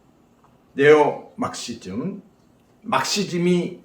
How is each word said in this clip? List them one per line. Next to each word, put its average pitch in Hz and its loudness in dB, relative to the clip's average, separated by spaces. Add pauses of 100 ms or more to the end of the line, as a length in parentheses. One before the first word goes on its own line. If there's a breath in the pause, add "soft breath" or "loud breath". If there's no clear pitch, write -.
(720)
네오막시즘, 135 0 (600)
막시즘이 175 -2